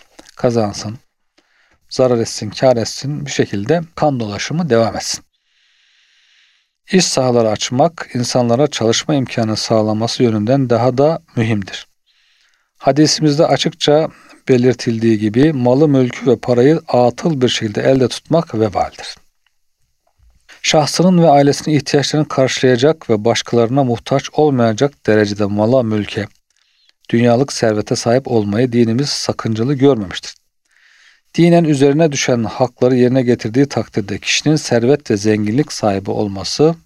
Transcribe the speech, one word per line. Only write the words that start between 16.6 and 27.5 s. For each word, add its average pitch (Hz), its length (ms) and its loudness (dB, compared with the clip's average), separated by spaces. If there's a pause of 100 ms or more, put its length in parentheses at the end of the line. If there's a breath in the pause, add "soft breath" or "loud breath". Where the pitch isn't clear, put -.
atıl 123 520 0
bir 123 80 2
şekilde 110 340 -4
elde 131 260 2
tutmak - 460 -4
vebaldir. - 640 -4 (1500 loud breath)
Şahsının 165 600 2
ve 165 60 6
ailesinin 143 480 2
ihtiyaçlarını 143 520 -2
karşılayacak 131 840 0
ve 107 140 0
başkalarına 117 600 0
muhtaç 127 480 -4
olmayacak 135 720 0
derecede 104 380 0
mala, 107 380 0
mülke, 107 440 -4 (840)
dünyalık 120 420 2